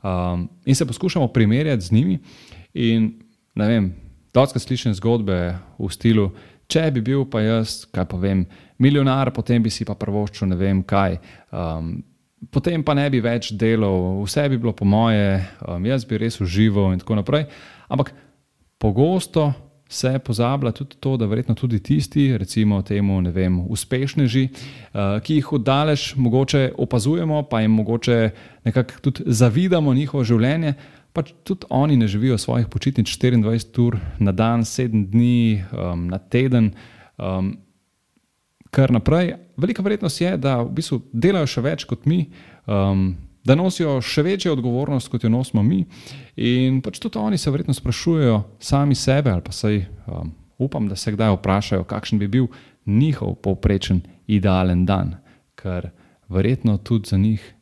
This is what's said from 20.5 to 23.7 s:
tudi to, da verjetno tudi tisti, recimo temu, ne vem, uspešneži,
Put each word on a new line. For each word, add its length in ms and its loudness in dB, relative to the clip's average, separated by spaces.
tudi 320 -10
to, 160 0
da 80 0
verjetno 260 0
tudi 300 -2
tisti, 460 0
recimo 420 0
temu, 380 0
ne 100 0
vem, 300 0
uspešneži, 880 -2